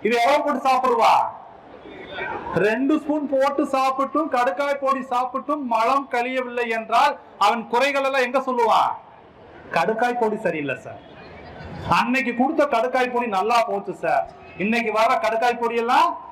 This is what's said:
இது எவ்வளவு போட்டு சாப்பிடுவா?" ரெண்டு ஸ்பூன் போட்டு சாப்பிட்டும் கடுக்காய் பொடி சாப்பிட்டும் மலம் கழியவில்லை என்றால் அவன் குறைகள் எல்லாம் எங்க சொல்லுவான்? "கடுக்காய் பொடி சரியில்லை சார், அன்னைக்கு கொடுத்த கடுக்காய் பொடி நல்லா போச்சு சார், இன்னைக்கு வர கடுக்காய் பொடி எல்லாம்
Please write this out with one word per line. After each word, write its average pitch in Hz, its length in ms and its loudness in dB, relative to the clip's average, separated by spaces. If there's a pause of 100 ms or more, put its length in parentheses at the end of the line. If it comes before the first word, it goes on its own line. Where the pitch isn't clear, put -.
இது 220 140 2
எவ்வளவு 277 280 4
போட்டு 277 260 0
சாப்பிடுவா?" 247 460 4 (1400)
ரெண்டு 233 440 0
ஸ்பூன் 294 320 -4
போட்டு 277 320 2
சாப்பிட்டும் 269 680 0
கடுக்காய் 277 500 0
பொடி 254 280 0
சாப்பிட்டும் 269 640 -4
மலம் 254 400 2
கழியவில்லை 240 580 -2
என்றால் 226 440 2 (240)
அவன் 220 300 2
குறைகள் 269 360 2
எல்லாம் 269 240 2
எங்க 254 120 0
சொல்லுவான்? 233 520 2 (800)
"கடுக்காய் 220 480 0
பொடி 214 180 0
சரியில்லை 151 380 -4
சார், - 260 -16 (880)
அன்னைக்கு 233 460 2
கொடுத்த 277 300 2
கடுக்காய் 247 480 0
பொடி 240 140 -2
நல்லா 214 360 2
போச்சு 196 320 -4
சார், 147 300 0 (320)
இன்னைக்கு 220 340 0
வர 226 320 2
கடுக்காய் 233 360 0
பொடி 233 160 -2
எல்லாம் 269 340 4 (220)